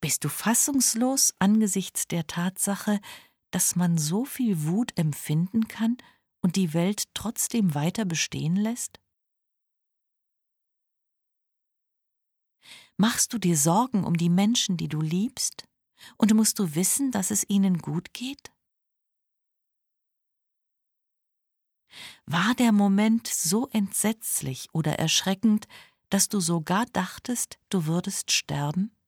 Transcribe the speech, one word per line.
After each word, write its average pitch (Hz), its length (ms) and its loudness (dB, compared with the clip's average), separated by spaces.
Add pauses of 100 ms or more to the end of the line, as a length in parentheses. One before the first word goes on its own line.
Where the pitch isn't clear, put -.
Bist - 240 -2
du 151 40 0
fassungslos 247 1080 2
angesichts 196 680 2
der 165 200 -2
Tatsache, 190 720 -2 (500)
dass - 260 -2
man 175 200 2
so 165 280 0
viel 214 400 -2
Wut 185 340 -2
empfinden 165 720 0
kann 226 280 -2 (500)
und 175 80 0
die 185 200 2
Welt 175 380 0
trotzdem 208 640 -2
weiter 165 300 0
bestehen 156 500 -2
lässt? 220 460 -4 (4000)
Machst - 360 0
du 240 60 -2
dir 175 180 2
Sorgen 180 480 2
um 170 120 0
die 170 120 2
Menschen, 202 480 2
die 165 100 -4
du 151 140 -2
liebst? 180 640 -2 (520)
Und 214 180 4
musst 214 260 2
du 160 160 -2
wissen, 254 340 0
dass 208 220 -2
es 208 160 -2
ihnen 196 300 4
gut 151 360 -6
geht? 262 380 -12 (3750)
War 180 280 0
der 240 160 4
Moment 208 560 4
so 202 460 -2
entsetzlich - 1000 -4
oder 160 280 -2
erschreckend, 196 680 0 (440)
dass 196 180 2
du 208 100 -2
sogar 175 540 0
dachtest, - 680 -6 (120)
du 175 160 0
würdest 175 440 -4
sterben? 151 640 -2 (140)